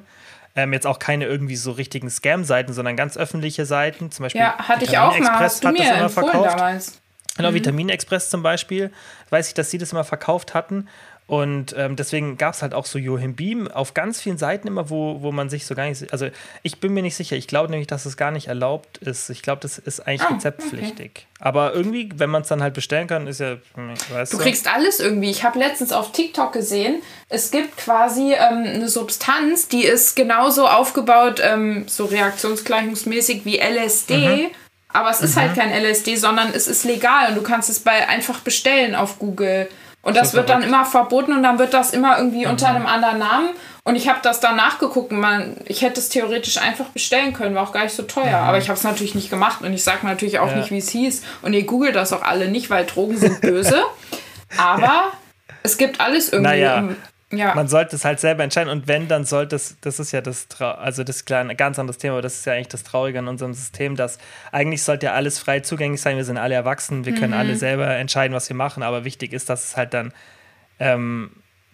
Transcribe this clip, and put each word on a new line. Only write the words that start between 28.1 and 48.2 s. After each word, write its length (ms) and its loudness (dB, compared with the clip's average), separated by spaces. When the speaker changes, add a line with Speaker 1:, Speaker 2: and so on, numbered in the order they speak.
Speaker 2:
ähm, 300 4
eine 240 -2
Substanz, 800 0
die 160 2
ist 320 4
genauso 500 4
aufgebaut, 800 6
ähm, 460 2
so 160 -2
reaktionsgleichungsmäßig 1400 0
wie 160 0
L 160 2
S 300 0
D, 100 0
Speaker 1:
Mhm. 20 -2
Speaker 2:
aber 160 4
es 100 0
ist 160 2
halt 160 4
Speaker 1:
Mhm. 80 -2
Speaker 2:
kein 120 2
L 140 0
S 180 2
D, 120 0
sondern 380 2
es 160 0
ist 160 0
legal 460 4
und 40 0
du 80 0
kannst 260 0
es 120 -2
bei, 260 4
einfach 320 -2
bestellen 560 2
auf 240 -2
Google. 480 0
Und 120 2
das 160 6
Speaker 1:
So 60 2
Speaker 2:
wird 100 4
dann 140 6
Speaker 1:
verrückt. 120 2
Speaker 2:
immer 120 6
verboten 480 4
und 100 4
dann 160 6
wird 140 4
das 180 4
immer 260 6
irgendwie 280 2
unter 240 2
Speaker 1:
Mhm. 80 4
Speaker 2:
einem 80 -2
anderen 340 2
Namen. 300 2
Und 140 2
ich 100 -2
hab 160 2
das 160 2
dann 160 4
nachgeguckt 560 2
und 80 -2
man, 460 0
ich 160 -4
hätte 180 2
es 80 -2
theoretisch 520 -2
einfach 300 0
bestellen 440 0
können, 220 -2
war 80 0
auch 100 -8
gar 100 0
nicht 120 -4
so 80 -6
teuer. 240 -2